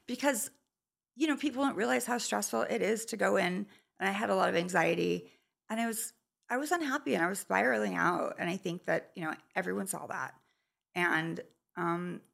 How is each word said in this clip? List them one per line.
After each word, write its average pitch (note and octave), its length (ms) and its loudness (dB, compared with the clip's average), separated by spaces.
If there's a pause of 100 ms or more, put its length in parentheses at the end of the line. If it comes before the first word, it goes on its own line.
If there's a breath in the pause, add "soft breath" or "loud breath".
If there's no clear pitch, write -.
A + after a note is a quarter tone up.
because, B3 440 -2 (680)
you C#4+ 100 2
know, D4 100 2
people C4+ 260 0
don't C#4 140 2
realize A#3+ 300 2
how A#3+ 120 0
stressful A3 440 0
it A3 200 0
is G#3+ 240 0
to - 100 -6
go G3 200 2
in. F#3+ 300 0 (320 soft breath)
And F#3+ 100 -2
I G3 40 0
had G#3 180 -2
a G3 40 4
lot F#3 160 4
of F#3 60 2
anxiety, F3 760 0 (400 soft breath)
and A3 100 -4
I A#3 60 0
was, A3+ 260 -6 (380)
I A#3+ 80 0
was D4 120 -2
unhappy, D4 440 0
and E3+ 100 2
I E3+ 40 2
was F#3+ 100 -2
spiraling G#3+ 580 2
out. E3+ 420 0
And F3 120 -2
I F#3 80 -2
think F3+ 260 -6
that, E3+ 300 0
you F3+ 100 -8
know, D#3 80 -4 (220)
everyone F#3+ 320 -2
saw E3 200 -6
that. - 280 -6 (600)
And, E3+ 460 2 (360)
um, F3 440 -2 (140)